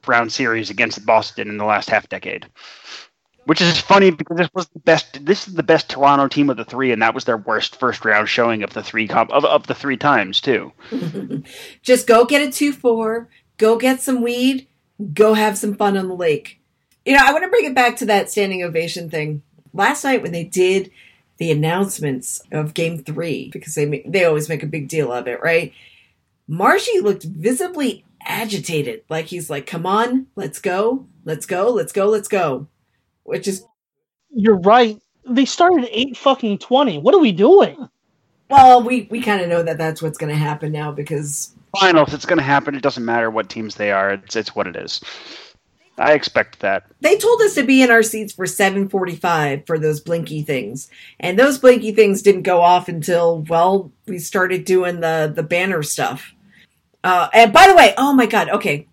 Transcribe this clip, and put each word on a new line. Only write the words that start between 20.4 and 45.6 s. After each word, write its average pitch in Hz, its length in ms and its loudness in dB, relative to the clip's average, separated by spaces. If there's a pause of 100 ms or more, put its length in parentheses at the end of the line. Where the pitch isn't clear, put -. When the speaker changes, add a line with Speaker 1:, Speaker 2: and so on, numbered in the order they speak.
Speaker 2:
did 185 460 0 (480)
the 165 120 -4
announcements 156 920 -4 (120)
of 151 220 -6
game 165 280 -4
three, 147 480 -8
because - 240 -16
they 147 120 -2
ma-, 147 100 -4 (100)
they 180 180 0
always 151 240 0
make 156 140 -6
a 160 40 -10
big 147 200 -10
deal 139 260 -4
of 123 140 -8
it, 120 160 -8
right? 165 300 0 (720)
Marshy 320 540 0
looked 202 240 -2
visibly 247 800 -4 (200)
agitated, 165 840 -6
like 160 180 -6
he's 170 240 -12
like, 143 160 -8
"Come 170 200 -8
on, 240 400 -2 (100)
let's - 240 -10
go, 214 460 -4 (180)
let's 156 220 -10
go, 190 240 -2
let's 180 220 -2
go, 196 140 0
let's 208 220 -2
go," 147 400 -4 (560)
which 180 240 -6
is 190 160 -8 (640)
Speaker 3:
You're 220 300 2
right. 214 400 4 (260)
They 254 180 2
started 349 400 2
at 226 80 -8
eight 247 240 -6
fucking 240 420 0
twenty. 247 400 0
What 208 160 4
are 381 60 6
we 240 120 4
doing? 247 560 4 (640)
Speaker 2:
Well, 254 320 10
we, 247 280 -2
we 233 120 -8
kinda 196 240 0
know 170 160 0
that 160 160 -4
that's 160 240 -4
what's 156 160 -6
gonna 151 180 -4
happen 151 340 -4
now 151 220 -6
because 147 640 -8 (260)
Speaker 1:
Finals, 165 320 4
it's 147 140 -10
gonna 170 160 0
happen. 139 340 -2
It 123 60 -10
doesn't 127 220 -4
matter 117 260 -2
what 107 180 -4
teams 110 280 -12
they 104 140 -4
are. 98 220 0
It's, 98 240 -8
it's 107 180 -6
what 101 120 -4
it 87 100 -12
is. - 240 -10 (960)